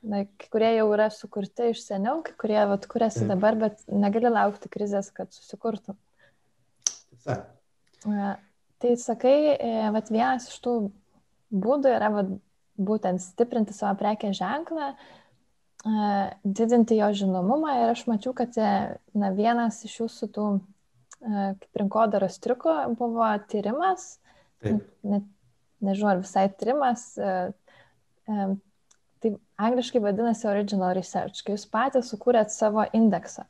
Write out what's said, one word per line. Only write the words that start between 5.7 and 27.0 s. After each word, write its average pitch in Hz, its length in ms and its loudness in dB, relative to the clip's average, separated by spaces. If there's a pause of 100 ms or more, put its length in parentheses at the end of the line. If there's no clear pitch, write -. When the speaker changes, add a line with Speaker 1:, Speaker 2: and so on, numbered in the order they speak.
Speaker 2:
Tiesa. - 300 -6 (600)
Speaker 1:
E, 202 300 -2 (500)
tai 240 160 4
sakai, 240 400 2 (140)
e, 233 220 0 (180)
vat, 220 200 -2
vienas 247 380 0
iš - 100 -18
tų 240 180 -2 (760)
būdų 247 420 2
yra, 214 180 2
vat, 196 220 0 (440)
būtent 190 440 0
stiprinti 226 540 -2
savo 202 200 -2
prekės 208 400 -2
ženklą, 285 560 -4
e, - 1200 -6 (320)
didinti 226 580 4
jo 208 140 4
žinomumą. 202 680 0
Ir 233 140 2
aš - 140 -6
mačiau, 240 280 -2
kad, 240 220 -4
e, 202 400 0 (140)
na, 202 200 0
vienas 226 540 0
iš - 160 -10
jūsų 226 320 -8
tų, 208 160 -2 (680)
e, 208 360 -2
kaip - 260 -10
rinkodaros 202 640 2
triukų 277 340 0 (200)
buvo 226 340 0 (160)
tyrimas. 277 720 -2 (440)
Speaker 2:
Taip. 214 220 -2 (160)
Speaker 1:
Net 202 240 -2 (580)
nežinau, 202 300 0
ar 185 120 2
visai 190 260 0
tyrimas, 240 640 -2